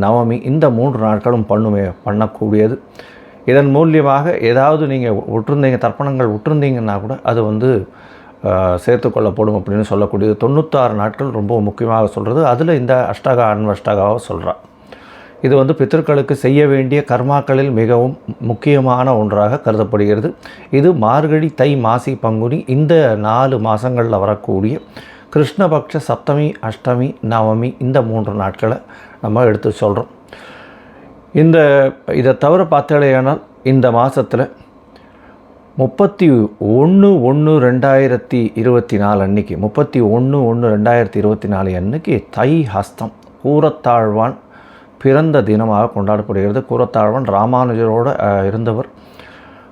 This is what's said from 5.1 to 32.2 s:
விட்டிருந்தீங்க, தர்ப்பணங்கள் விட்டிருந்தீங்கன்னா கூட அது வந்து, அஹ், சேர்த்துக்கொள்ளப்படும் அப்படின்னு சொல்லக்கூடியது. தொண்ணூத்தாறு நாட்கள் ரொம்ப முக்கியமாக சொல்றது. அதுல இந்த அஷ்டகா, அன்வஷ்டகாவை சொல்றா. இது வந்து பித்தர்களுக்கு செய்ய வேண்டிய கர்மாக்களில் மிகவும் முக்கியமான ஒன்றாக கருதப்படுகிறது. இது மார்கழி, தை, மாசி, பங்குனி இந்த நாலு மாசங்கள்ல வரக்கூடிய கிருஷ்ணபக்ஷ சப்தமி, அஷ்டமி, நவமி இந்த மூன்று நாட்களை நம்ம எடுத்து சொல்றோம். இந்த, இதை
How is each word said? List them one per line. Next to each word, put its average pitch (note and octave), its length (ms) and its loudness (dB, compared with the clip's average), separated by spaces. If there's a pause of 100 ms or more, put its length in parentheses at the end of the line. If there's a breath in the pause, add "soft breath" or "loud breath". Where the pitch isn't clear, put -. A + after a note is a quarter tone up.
விட்டிருந்தீங்க, B2 680 -2
தர்ப்பணங்கள் B2+ 520 -2
விட்டிருந்தீங்கன்னா A#2 680 -2
கூட A#2 220 -8
அது A#2 200 0
வந்து, A2 460 0 (560 loud breath)
அஹ், F#2 420 0
சேர்த்துக்கொள்ளப்படும் G#2+ 720 0
அப்படின்னு G2+ 340 -2
சொல்லக்கூடியது. G#2 460 0
தொண்ணூத்தாறு C3+ 560 0
நாட்கள் G#2+ 380 -4
ரொம்ப A2 300 -2
முக்கியமாக A2 460 0
சொல்றது. A2+ 400 -2
அதுல D3 280 0
இந்த B2+ 360 0
அஷ்டகா, A#2+ 440 0
அன்வஷ்டகாவை G#2 640 0 (120)
சொல்றா. F2+ 240 -6 (880 loud breath)
இது C3 140 2
வந்து C3+ 160 2
பித்தர்களுக்கு C#3+ 600 0
செய்ய C#3 340 2
வேண்டிய C#3 420 0
கர்மாக்களில் C3+ 640 0
மிகவும் A#2+ 460 0 (220)
முக்கியமான B2+ 760 0
ஒன்றாக G#2+ 440 0
கருதப்படுகிறது. G#2+ 760 0 (360 loud breath)
இது D3 220 4
மார்கழி, D3+ 600 0
தை, C#3+ 220 0
மாசி, A#2+ 380 -2
பங்குனி A#2 520 -2
இந்த D3 480 2
நாலு A#2 440 0
மாசங்கள்ல A2+ 600 -2
வரக்கூடிய G#2 600 -2 (560 loud breath)
கிருஷ்ணபக்ஷ D#3 720 -2
சப்தமி, D3 520 -2
அஷ்டமி, B2 540 -4 (160)
நவமி A2+ 480 0
இந்த C3 240 0
மூன்று A2 300 -4
நாட்களை G#2+ 440 -4 (460 loud breath)
நம்ம A2+ 220 0
எடுத்து G#2+ 360 0
சொல்றோம். G#2 260 0 (1300 loud breath)
இந்த, D3 580 4 (220)
இதை B2+ 260 2